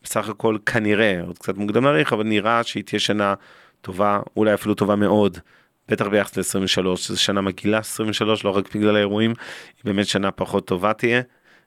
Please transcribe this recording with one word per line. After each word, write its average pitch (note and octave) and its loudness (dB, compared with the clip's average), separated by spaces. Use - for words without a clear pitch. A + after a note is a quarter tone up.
בסך G#2+ -4
הכל A2 0
כנראה, G#2 2
עוד F2 -12
קצת F#2+ -6
מוקדם G#2+ 0
להעריך, D3 2
אבל G#2+ -2
נראה A2 2
שהיא G2+ -6
תהיה G#2+ -4
שנה G2+ 0
טובה, G2+ 0
אולי G#2+ 4
אפילו G#2 0
טובה G2+ 2
מאוד, G2+ 4
בטח G#2 0
ביחס G2+ 0
לעשרים F#2+ -2
ושלוש, F#2 0
זו F#2+ -4
שנה G2+ 0
מגעילה, G2+ -2
עשרים G#2+ -4
ושלוש, G#2+ 0
לא G2 0
רק G2+ -2
בגלל G#2 2
האירועים, G#2 2
היא - -20
באמת G2+ 0
שנה G2 -2
פחות F#2+ -4
טובה F#2+ 0
תהיה, A#2+ 0